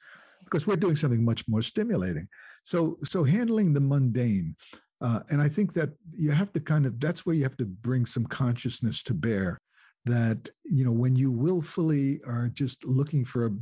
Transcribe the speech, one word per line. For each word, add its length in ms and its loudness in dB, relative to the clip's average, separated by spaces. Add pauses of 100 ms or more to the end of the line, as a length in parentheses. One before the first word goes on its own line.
(460)
because 200 -2
we're 200 2
doing 100 4
something 300 2
much 220 0
more 140 2
stimulating. 680 -2 (360)
So, 400 0
so 200 0
handling 500 2
the 80 2 (120)
mundane, 640 0 (460)
uh, 280 0
and 120 2
I 80 2
think 240 -2
that 160 -2 (240)
you 180 0
have 220 0
to 80 -2
kind 240 2
of, 140 -4
that's 260 -4
where 100 0
you 80 2
have 140 -4
to 80 -2
bring 400 -2
some 200 -2
consciousness 800 -2
to 100 -4
bear, 460 -2 (460)
that, 440 0 (140)
you 220 0
know, 80 2
when 240 2
you 140 2
willfully 920 0
are 220 -2
just 380 -4
looking 400 0
for 180 -2
a 180 -2